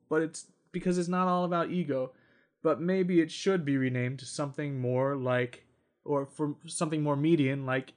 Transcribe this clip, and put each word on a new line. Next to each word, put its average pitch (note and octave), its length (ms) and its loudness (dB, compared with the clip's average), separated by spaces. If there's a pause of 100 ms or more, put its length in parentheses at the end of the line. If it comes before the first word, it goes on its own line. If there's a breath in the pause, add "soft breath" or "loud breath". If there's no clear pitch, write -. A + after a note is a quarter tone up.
(100)
but D#3 100 2
it's D#3+ 280 -6 (220)
because F3+ 280 0
it's E3+ 100 -2
not F3+ 180 2
all F3+ 180 0
about E3+ 260 0
ego. C#3+ 420 -2 (500 soft breath)
But D#3 160 2
maybe F3+ 420 2
it E3 100 0
should F#3+ 340 0
be C#3 140 0
renamed B2+ 400 0
to C3 80 -14
something C#3+ 520 -6
more B2+ 380 0
like, B2 480 -2 (400)
or C#3 220 -2
for D3 300 -4 (100)
something D#3+ 360 -2
more D3 140 2
median, C#3 480 4
like C3 320 -2